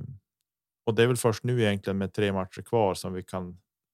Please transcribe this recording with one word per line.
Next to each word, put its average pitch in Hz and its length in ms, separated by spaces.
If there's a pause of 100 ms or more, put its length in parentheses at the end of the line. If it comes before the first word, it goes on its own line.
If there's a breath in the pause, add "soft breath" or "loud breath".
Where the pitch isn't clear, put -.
(880)
och 107 60
det 113 80
är 113 40
väl 123 100
först 113 260
nu 123 180
egentligen 98 360
med 98 160
tre 101 200
matcher 92 280
kvar 107 320
som 95 200
vi 92 100
kan, 92 360 (340)